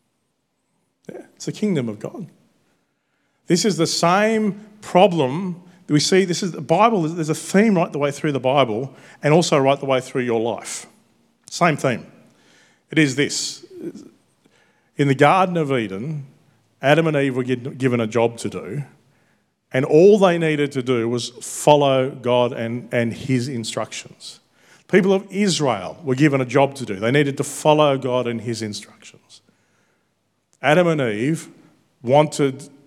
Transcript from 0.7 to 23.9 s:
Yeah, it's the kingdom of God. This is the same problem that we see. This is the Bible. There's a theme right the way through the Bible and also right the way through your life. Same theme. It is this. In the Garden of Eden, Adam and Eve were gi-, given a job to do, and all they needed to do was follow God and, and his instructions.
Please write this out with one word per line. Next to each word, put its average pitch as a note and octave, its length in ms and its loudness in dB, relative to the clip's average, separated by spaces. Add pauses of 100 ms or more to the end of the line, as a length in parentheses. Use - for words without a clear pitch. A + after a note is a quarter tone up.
Yeah, - 120 -16 (140)
it's - 100 -14
the D3+ 60 -6
kingdom D#3 360 -2
of G#2 100 -10
God. G#3+ 300 -12 (1160)
This E3+ 180 0
is F3+ 140 -2
the D#3+ 80 0
same G#3 800 0 (160)
problem F3 800 0 (240)
that - 60 -2
we D3 80 4
see. F#3+ 240 4
This F3 180 -4
is F#3 80 -4
the D#3+ 100 -12
Bible. F#3 420 2
There's D#3+ 260 -4
a D#3 60 -2
theme G3+ 420 2
right E3+ 160 0
the D3+ 60 -6
way C#3+ 120 0
through D3 220 -4
the C3 80 -2
Bible B2+ 520 0 (300)
and D3 100 4
also E3 240 4
right C3+ 220 2
the C#3 80 -8
way C3 140 0
through B2+ 220 -6
your A#2 180 -2
life. - 460 -6 (640)
Same - 280 0
theme. G#2+ 340 -4 (800)
It D3 80 -2
is C#3 160 2
this. - 500 -4 (1300)
In C#3+ 100 0
the C#3 80 2
Garden F3 420 4
of D3+ 140 -2
Eden, B2+ 560 -4 (560)
Adam D#3 240 4
and D3+ 100 0
Eve C#3 200 0
were B2+ 80 -2
gi-, B2+ 100 -2
given B2 460 -2
a A2+ 80 0
job A#2 300 0
to G#2+ 100 -8
do, F#2+ 340 -8 (880)
and C3 120 -2
all F#3+ 340 8
they F3 200 4
needed D3 340 0
to C3 100 -4
do A#2+ 260 0
was A#2 200 -4
follow C#3 840 2
God B2 420 0
and, A#2 400 -8
and A#2 200 0
his B2+ 340 -2
instructions. - 960 -10 (480)